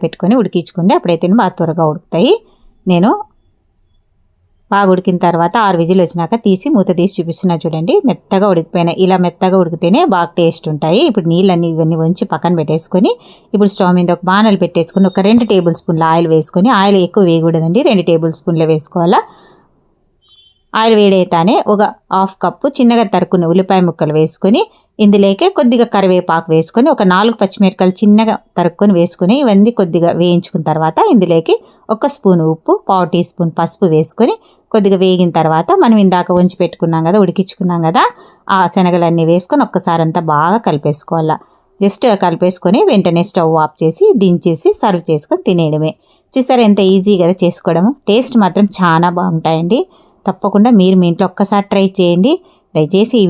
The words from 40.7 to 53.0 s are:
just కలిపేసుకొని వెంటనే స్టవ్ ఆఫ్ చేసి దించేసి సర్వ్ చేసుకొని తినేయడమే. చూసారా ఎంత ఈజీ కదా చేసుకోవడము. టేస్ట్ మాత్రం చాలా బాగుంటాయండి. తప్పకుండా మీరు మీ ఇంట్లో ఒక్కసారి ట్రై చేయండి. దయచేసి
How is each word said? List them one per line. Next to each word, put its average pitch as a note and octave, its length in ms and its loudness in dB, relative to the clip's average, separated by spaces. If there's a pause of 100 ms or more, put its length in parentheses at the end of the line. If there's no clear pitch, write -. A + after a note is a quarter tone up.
just G3+ 220 -2 (180)
కలిపేసుకొని F3+ 560 0 (100)
వెంటనే F3+ 380 2
స్టవ్ D#3+ 260 0 (100)
ఆఫ్ - 180 -10
చేసి D#3+ 220 0 (180)
దించేసి F3 480 0 (100)
సర్వ్ F3+ 300 -2
చేసుకొని D4 380 -4
తినేయడమే. D#3 440 -2 (420)
చూసారా B3+ 360 2
ఎంత G3+ 100 2 (140)
ఈజీ G3 280 2
కదా F3+ 220 0
చేసుకోవడము. F3 480 -2 (160)
టేస్ట్ B3+ 360 0
మాత్రం G3 220 0 (140)
చాలా E3+ 280 2 (100)
బాగుంటాయండి. E3+ 640 -2 (460)
తప్పకుండా G#3 420 0 (100)
మీరు F#3+ 200 4
మీ F3 100 2
ఇంట్లో E3+ 220 -2
ఒక్కసారి G3+ 400 -2
ట్రై G3 120 0 (140)
చేయండి. F#3 340 2 (440)
దయచేసి F#3+ 460 0